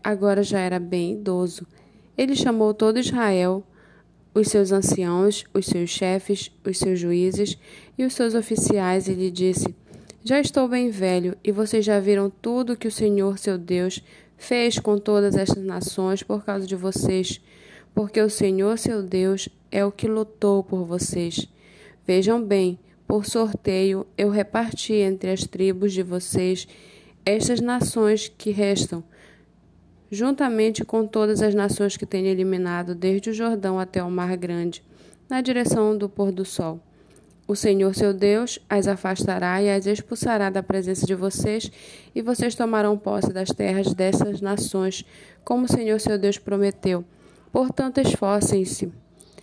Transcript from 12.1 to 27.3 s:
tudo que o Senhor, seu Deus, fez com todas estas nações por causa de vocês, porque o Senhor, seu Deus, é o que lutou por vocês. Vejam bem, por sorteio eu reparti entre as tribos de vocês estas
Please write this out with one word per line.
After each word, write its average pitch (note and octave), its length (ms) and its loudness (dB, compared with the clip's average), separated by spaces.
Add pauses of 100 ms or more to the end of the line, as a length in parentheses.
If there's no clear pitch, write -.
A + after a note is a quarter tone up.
tudo A#3+ 480 -2
que A#3 120 -4
o A3 40 -4
Senhor, G3+ 460 2
seu F#3+ 180 -2
Deus, F3+ 480 -2 (340)
fez A#3+ 400 0
com G#3 200 2
todas G3+ 400 2
estas F#3+ 260 0
nações F#3+ 580 -2
por G#3 220 -6
causa G3+ 240 -6
de F#3+ 80 -6
vocês, F#3+ 680 -2 (520)
porque G#3 260 -2
o G#3+ 100 4
Senhor, G3+ 480 2
seu A3+ 240 -2
Deus, F#3 460 0 (240)
é G3+ 140 2
o G3+ 80 0
que - 160 -4
lutou G#3+ 520 2
por F#3 220 -4
vocês. E3+ 640 -4 (580)
Vejam F#3+ 380 2
bem, F#3+ 340 2 (300)
por G#3 180 0
sorteio G3 800 0 (120)
eu G3+ 120 2
reparti A3 640 -2
entre F#3+ 360 0
as F#3 160 -4
tribos F#3+ 460 0
de F#3 100 -2
vocês F3+ 640 -2 (580)
estas A3 360 2